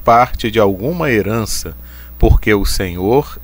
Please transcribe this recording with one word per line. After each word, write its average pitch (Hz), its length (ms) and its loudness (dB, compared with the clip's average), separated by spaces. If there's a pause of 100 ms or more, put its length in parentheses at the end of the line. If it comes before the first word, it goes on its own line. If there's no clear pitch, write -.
parte 117 480 2
de 110 80 0
alguma 117 500 -2
herança, 104 680 -4 (420)
porque 107 340 4
o 101 120 2
Senhor 98 800 -2